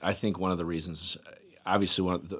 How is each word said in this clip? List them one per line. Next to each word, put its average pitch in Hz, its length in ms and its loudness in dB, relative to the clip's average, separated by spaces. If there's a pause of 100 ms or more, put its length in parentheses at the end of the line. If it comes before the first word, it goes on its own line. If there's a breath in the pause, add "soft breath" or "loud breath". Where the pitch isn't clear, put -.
I 90 100 2
think 101 240 -2
one 92 140 2
of 90 60 2
the 82 80 -2
reasons, 82 520 -4 (480)
obviously 95 380 4
one 90 120 2
of 82 140 -6
the, 90 100 -6